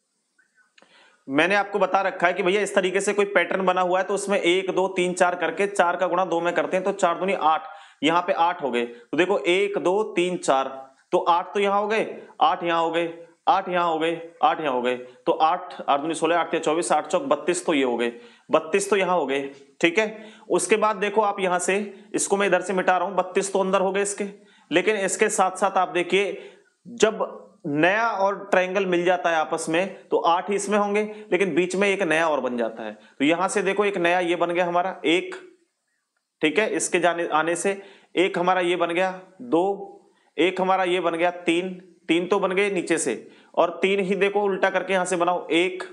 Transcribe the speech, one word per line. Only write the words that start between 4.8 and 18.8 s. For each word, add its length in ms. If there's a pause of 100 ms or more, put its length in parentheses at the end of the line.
तीन, 260
चार 220
करके 300
चार 300
का 100
गुणा 200
दो 140
में 140
करते 220
हैं 80
तो 100
चार 240
दूनी 160
आठ, 340 (340)
यहाँ 200
पे 120
आठ 280
हो 80
गए। 140
तो 320
देखो 240
एक, 380
दो, 240 (100)
तीन, 260
चार, 300 (440)
तो 80
आठ 340
तो 60
यहाँ 200
हो 80
गए, 180 (360)
आठ 220
यहाँ 180
हो 80
गए, 220 (360)
आठ 200
यहाँ 180
हो 120
गए, 220 (220)
आठ 180
यहाँ 120
हो 100
गए, 140
तो 360
आठ, 500
आठ 180
दूनी 140
सोलह, 240
आठ 120
तिया 120
चौबीस, 300
आठ 140
चौक 180
बत्तीस, 420
तो 80
ये 100
हो 120
गए, 160 (380)
बत्तीस 400